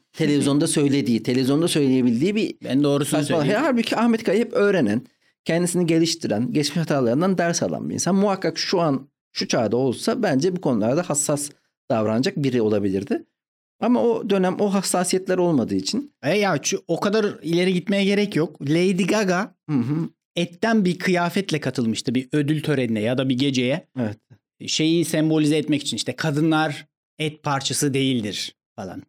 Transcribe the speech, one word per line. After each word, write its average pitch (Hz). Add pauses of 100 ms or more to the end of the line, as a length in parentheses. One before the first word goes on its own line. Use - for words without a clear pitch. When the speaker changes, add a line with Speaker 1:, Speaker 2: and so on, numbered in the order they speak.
(140)
Speaker 1:
televizyonda 147
söylediği, 135
televizyonda 135
söyleyebildiği 131
bir 208
Speaker 2:
Ben 131
doğrusunu 143
Speaker 1:
saçma- 151
Speaker 2:
söyleyeyim. 190
Speaker 1:
Halbuki 240
Ahmet 226
Kaya 185
hep 240
öğrenen, 160 (440)
kendisini 175
geliştiren, 139
geçmiş 147
hatalarından 151
ders 170
alan 73
bir 87
insan. -
Muhakkak 190
şu -
an, 139 (220)
şu -
çağda 117
olsa 135
bence 175
bu 175
konularda 123
hassas 147 (420)
davranacak 113
biri 127
olabilirdi. 101 (560)
Ama 226
o 233
dönem 185
o 202
hassasiyetler 185
olmadığı 135
için. - (100)
Speaker 2:
E 160
ya 190
şu, -
o 165
kadar 208 (160)
ileri 175
gitmeye 196
gerek 202
yok. 156
Lady 175
Gaga 196 (140)
Speaker 1:
Hı 151
hı. 147 (260)
Speaker 2:
etten 196
bir 180
kıyafetle 175
katılmıştı 120
bir 127
ödül 151
törenine 123
ya 120
da 135
bir 127
geceye. 131 (120)
Speaker 1:
Evet. 107 (500)
Speaker 2:
Şeyi 160
sembolize 156
etmek 147
için 117
işte 123
kadınlar 156 (320)
et 156
parçası 139
değildir 127 (200)
falan. 98